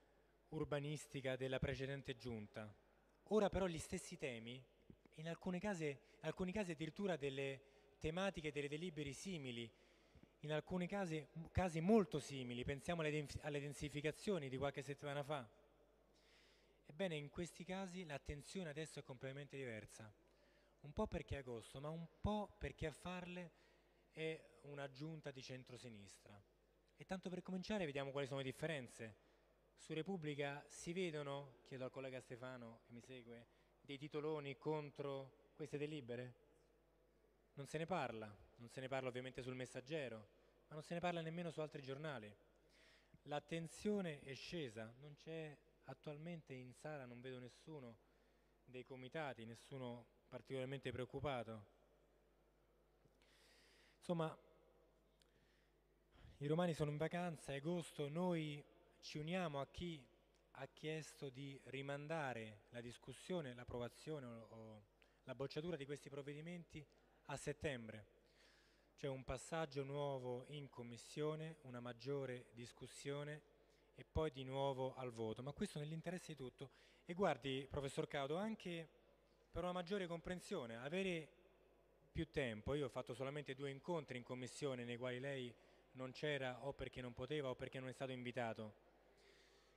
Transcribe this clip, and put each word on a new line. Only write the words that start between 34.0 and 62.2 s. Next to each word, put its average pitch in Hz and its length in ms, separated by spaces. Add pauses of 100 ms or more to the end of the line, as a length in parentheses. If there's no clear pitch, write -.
contro 143 960
queste 147 240
delibere? 127 720 (1040)
Non 135 140
se 151 100
ne 160 80
parla, 113 480 (240)
non 117 120
se - 100
ne 131 80
parla 131 220
ovviamente 127 320
sul 127 140
Messaggero, 127 760 (380)
ma 151 80
non 156 60
se 175 120
ne 170 80
parla 170 180
nemmeno 165 320
su - 80
altri 151 220
giornali. 131 520 (880)
L'attenzione 165 960
è 139 120
scesa, 117 640
non 147 160
c'è 160 420 (280)
attualmente 151 680
in 127 200
sala, 147 320
non 120 140
vedo 127 200
nessuno 123 580 (640)
dei 127 220
comitati, 127 580
nessuno 120 640 (240)
particolarmente 131 640
preoccupato. 120 720 (2250)
Insomma, 165 400 (2000)
i 139 100
romani 165 260
sono 147 180
in 147 60
vacanza, 165 540
è 139 60
agosto, 156 500
noi 156 560 (380)
ci - 160
uniamo 160 420
a 139 80
chi 165 340 (500)
ha 135 160
chiesto 151 600
di 135 360
rimandare 135 1040